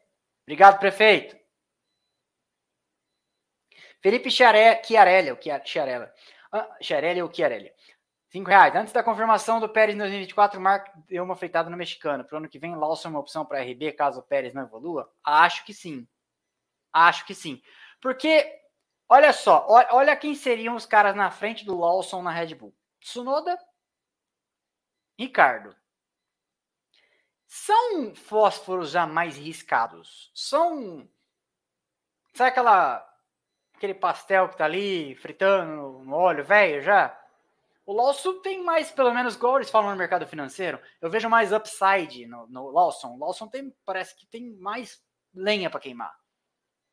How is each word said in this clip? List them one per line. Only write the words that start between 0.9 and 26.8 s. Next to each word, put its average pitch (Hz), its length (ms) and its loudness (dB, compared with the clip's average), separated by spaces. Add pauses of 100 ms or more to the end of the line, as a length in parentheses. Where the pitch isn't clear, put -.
Felipe 240 300 0
Chiare-, 226 540 6
Chiarelli, 190 460 6
ou 120 120 -10
Chia-, 147 220 -8
Chiarella. 127 500 -6 (380)
Ah, 214 280 -8
Chiarelli 170 420 -2
ou 165 120 -8
Chiarelli. 123 380 -4 (560)
Cinco 185 200 -12
reais. 180 280 8
"Antes 220 160 -4
da 240 100 0
confirmação 226 560 0
do 220 100 -6
Pérez 220 280 2
em - 20 -8
dois 202 120 -6
mil 202 100 -8
e - 20 -8
vinte 190 80 -14
e - 40 -20
quatro, 202 260 2
Mark 190 280 0 (200)
deu 180 160 -6
uma 185 100 -8
feitada 165 340 -6
no 175 80 -14
mexicano. 147 480 -8
Pro 151 120 -14
ano 156 120 -12
que 139 120 -20
vem, 165 160 -12
Lawson 156 320 -6
é - 20 -12
uma 151 100 -8
opção 151 240 -10
pra 139 160 -8
R 123 140 -10
B, 147 160 -8
caso 139 300 -4
o - 40 -16
Pérez 131 300 -6
não 135 80 -10
evolua?" 127 500 -12 (120)
Acho 151 400 2
que 208 100 -18
sim. 139 320 -16 (840)
Acho 165 340 2
que 196 80 -14
sim. 139 260 -14 (400)
Porque, 294 600 0 (480)
olha 277 240 8
só, 165 360 4
o-, 240 280 6
olha 277 200 2
quem 294 200 -8
seriam 233 400 -4
os 214 100 -14
caras 208 300 2
na 196 160 -2
frente 220 320 -10
do 190 120 -8
Lawson 175 460 -2
na 175 80 -6
Red 165 240 -8
Bull. 107 180 -20 (280)
Tsunoda, 302 580 -8 (1600)
Ricardo. 131 580 0 (1700)